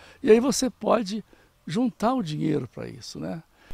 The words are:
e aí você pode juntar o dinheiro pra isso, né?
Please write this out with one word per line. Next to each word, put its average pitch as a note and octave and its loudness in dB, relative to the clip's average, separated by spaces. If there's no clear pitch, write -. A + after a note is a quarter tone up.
e C4 4
aí A3+ 10
você B3+ 0
pode G#3 -2
juntar A3+ 0
o B3+ -2
dinheiro D3+ -2
pra A#2 -12
isso, A#2 -14
né? E3 -8